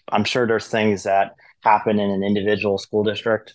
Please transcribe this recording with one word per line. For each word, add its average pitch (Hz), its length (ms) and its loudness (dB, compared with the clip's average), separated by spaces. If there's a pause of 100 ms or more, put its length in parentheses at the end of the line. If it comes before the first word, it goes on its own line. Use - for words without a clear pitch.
(120)
I'm 104 120 2
sure 123 240 0
there's 110 220 -2
things 107 340 0
that 98 320 0 (280)
happen 208 360 2
in 202 100 0
an 196 140 -2
individual 190 560 0
school 107 240 -2
district 107 520 -2